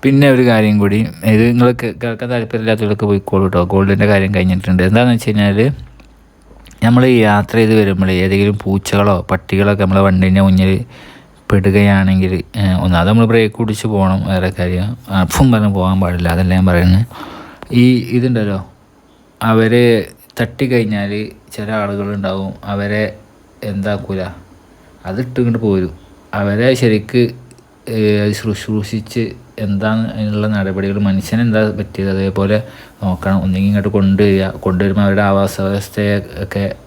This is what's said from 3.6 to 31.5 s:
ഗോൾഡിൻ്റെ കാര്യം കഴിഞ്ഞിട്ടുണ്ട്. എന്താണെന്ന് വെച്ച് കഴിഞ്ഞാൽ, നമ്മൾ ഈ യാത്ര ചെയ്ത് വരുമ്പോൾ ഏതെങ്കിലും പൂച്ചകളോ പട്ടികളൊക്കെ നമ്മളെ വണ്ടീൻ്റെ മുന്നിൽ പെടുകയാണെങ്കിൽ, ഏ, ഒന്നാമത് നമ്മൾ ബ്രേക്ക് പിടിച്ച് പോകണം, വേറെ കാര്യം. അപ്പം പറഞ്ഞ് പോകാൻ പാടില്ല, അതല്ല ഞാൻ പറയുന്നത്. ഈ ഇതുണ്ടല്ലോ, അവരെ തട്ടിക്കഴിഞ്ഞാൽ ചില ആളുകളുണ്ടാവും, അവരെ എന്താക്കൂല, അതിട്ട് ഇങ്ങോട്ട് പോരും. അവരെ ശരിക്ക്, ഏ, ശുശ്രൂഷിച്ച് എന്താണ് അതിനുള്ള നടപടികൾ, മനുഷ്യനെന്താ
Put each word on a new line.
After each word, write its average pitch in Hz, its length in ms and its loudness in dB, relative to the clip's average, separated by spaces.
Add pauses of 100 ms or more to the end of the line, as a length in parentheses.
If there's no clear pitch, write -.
ഗോൾഡിൻ്റെ 98 380 2
കാര്യം 98 240 2
കഴിഞ്ഞിട്ടുണ്ട്. 92 520 0
എന്താണെന്ന് 117 300 4
വെച്ച് 113 120 -4
കഴിഞ്ഞാൽ, 101 300 0 (1300)
നമ്മൾ 123 260 4
ഈ 123 60 6 (120)
യാത്ര 104 300 0
ചെയ്ത് 110 200 4
വരുമ്പോൾ 95 300 2 (140)
ഏതെങ്കിലും 98 400 2
പൂച്ചകളോ 98 500 0 (160)
പട്ടികളൊക്കെ 98 560 0
നമ്മളെ 95 220 2
വണ്ടീൻ്റെ 95 400 4
മുന്നിൽ 95 240 4 (800)
പെടുകയാണെങ്കിൽ, 95 840 2 (260)
ഏ, 101 40 0 (200)
ഒന്നാമത് 87 260 2
നമ്മൾ 113 220 4
ബ്രേക്ക് 113 280 2
പിടിച്ച് 107 340 -4
പോകണം, 95 260 2 (120)
വേറെ 92 260 0
കാര്യം. 90 320 -2 (320)
അപ്പം 127 320 2
പറഞ്ഞ് 107 240 2
പോകാൻ 95 260 0
പാടില്ല, 87 320 -2
അതല്ല 90 220 2
ഞാൻ 92 140 4
പറയുന്നത്. 90 340 4 (760)
ഈ 123 40 2 (320)
ഇതുണ്ടല്ലോ, 110 420 -2 (920)
അവരെ 113 340 4 (540)
തട്ടിക്കഴിഞ്ഞാൽ 113 720 -2 (440)
ചില 104 140 -10 (120)
ആളുകളുണ്ടാവും, 101 680 -6 (220)
അവരെ 101 300 -4 (680)
എന്താക്കൂല, 98 500 -6 (920)
അതിട്ട് 123 320 -6
ഇങ്ങോട്ട് 113 240 -2
പോരും. 95 260 0 (480)
അവരെ 104 280 0 (140)
ശരിക്ക്, 113 400 0 (720)
ഏ, - 20 -2 (440)
ശുശ്രൂഷിച്ച് 107 840 -4 (420)
എന്താണ് 107 380 -2 (100)
അതിനുള്ള 107 400 -4
നടപടികൾ, 98 420 -2 (120)
മനുഷ്യനെന്താ 107 540 0 (180)